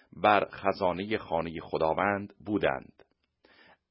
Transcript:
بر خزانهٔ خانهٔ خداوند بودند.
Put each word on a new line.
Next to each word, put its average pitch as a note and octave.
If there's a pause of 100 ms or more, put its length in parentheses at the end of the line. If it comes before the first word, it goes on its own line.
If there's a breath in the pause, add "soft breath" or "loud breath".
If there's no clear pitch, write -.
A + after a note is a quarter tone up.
(240 soft breath)
بر G#2
خزانهٔ G2
خانهٔ E2
خداوند F2+ (120)
بودند. D2+ (880 soft breath)